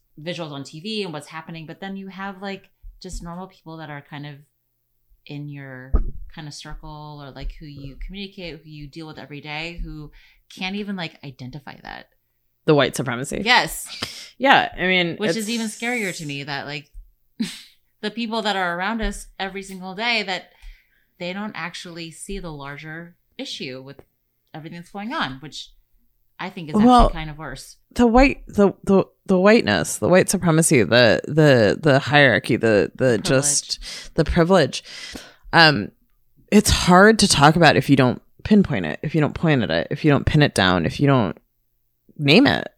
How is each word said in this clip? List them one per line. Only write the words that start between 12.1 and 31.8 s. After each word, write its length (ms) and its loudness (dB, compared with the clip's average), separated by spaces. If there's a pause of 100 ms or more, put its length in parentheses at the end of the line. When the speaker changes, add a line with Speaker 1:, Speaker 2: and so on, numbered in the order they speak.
Speaker 2:
The 100 6
white 200 2
supremacy. 480 -6
Speaker 1:
Yes. 960 -2
Speaker 2:
Yeah, 400 4
I 100 -2
mean, 300 0
Speaker 1:
Which 140 -2
is 60 -2
Speaker 2:
it's 120 -8
Speaker 1:
even 180 -6
scarier 480 -6
to 100 -12
me 180 -10
that, 220 -10
like, 240 -12 (500)
<laughs> 640 -12
the 100 -6
people 320 -6
that 120 -2
are 220 -2
around 240 -4
us 260 -6 (120)
every 240 -8
single 320 -14
day, 280 -2
that 280 -8 (680)
they 140 -8
don't 220 -10
actually 560 -12
see 280 -12
the 120 -12
larger 640 -14 (220)
issue 440 -12
with 200 -20 (520)
everything 260 -14
that's 120 -20
going 220 -10
on, 280 -6
which 300 -16 (680)
I 100 -10
think 200 -14
is 60 -4
actually 120 6
Speaker 2:
Well, 220 8
Speaker 1:
kind 200 -8
of 80 -14
worse. 380 -16 (160)
Speaker 2:
the 160 4
white, 400 4
the, 260 2 (100)
the, 200 4 (220)
the 120 2
whiteness, 600 2
the 100 -2
white 220 4
supremacy, 540 2
the, 440 4
the, 540 4